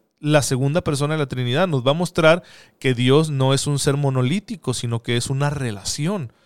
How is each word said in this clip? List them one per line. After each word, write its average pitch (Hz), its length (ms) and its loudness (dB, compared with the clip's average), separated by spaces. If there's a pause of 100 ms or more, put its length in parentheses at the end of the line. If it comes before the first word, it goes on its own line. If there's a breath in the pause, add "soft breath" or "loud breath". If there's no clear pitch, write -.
(200)
la 147 220 4
segunda 139 400 0
persona 147 320 -2
de 156 40 -2
la 143 100 -2
Trinidad. 127 400 -2
Nos 131 180 -2
va 139 60 4
a - 20 -4
mostrar 170 480 2 (380 loud breath)
que 131 120 0
Dios 135 380 4
no 135 240 2
es 139 140 -2
un 143 100 0
ser 143 180 0
monolítico, 139 760 -2
sino 117 260 -4
que 120 160 -2
es - 140 -2
una 143 180 0
relación. 139 840 -6 (140 soft breath)